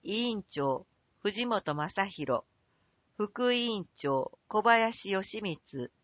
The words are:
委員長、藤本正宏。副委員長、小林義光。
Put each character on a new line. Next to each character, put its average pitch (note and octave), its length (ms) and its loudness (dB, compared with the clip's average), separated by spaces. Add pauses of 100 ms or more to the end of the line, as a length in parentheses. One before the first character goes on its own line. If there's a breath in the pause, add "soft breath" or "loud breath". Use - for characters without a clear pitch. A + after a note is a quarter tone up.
委 A3+ 260 0
員 G#3+ 140 -4
長、 C#3 420 -2 (340)
藤 G#3+ 260 -2
本 G3+ 280 0
正 D3+ 320 -2
宏。 C#3 360 -2 (760)
副 A#3+ 380 0
委 A#3+ 120 0
員 G#3 280 -4
長、 C#3 380 0 (160)
小 G#3+ 140 0
林 A3+ 480 4
義 G3 300 -2
光。 D3 500 -6 (140)